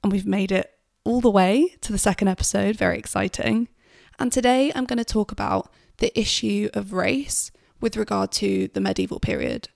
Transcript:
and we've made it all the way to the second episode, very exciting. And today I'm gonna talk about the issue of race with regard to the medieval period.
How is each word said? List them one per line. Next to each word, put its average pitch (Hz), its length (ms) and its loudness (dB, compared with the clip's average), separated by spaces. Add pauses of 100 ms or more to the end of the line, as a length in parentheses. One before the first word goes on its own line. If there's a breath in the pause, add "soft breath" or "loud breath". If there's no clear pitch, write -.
and 202 100 0
we've 196 140 -2
made 196 260 0
it - 200 -2 (340)
all 240 160 2
the 240 80 6
way 202 520 4
to - 100 -8
the 202 80 -2
second 196 300 2
episode, 202 460 0
very 180 220 0
exciting. 214 720 -2 (500 soft breath)
And 247 140 -2
today 254 420 4
I'm 254 120 -2
gonna 240 200 -2
talk 214 260 -2
about - 400 -2 (280 soft breath)
the - 200 0
issue 208 540 -2
of 202 200 -6
race 202 580 -2 (280 soft breath)
with 226 160 -2
regard 202 380 -2
to 196 400 -2
the 196 80 -2
medieval - 380 -2
period. - 560 -4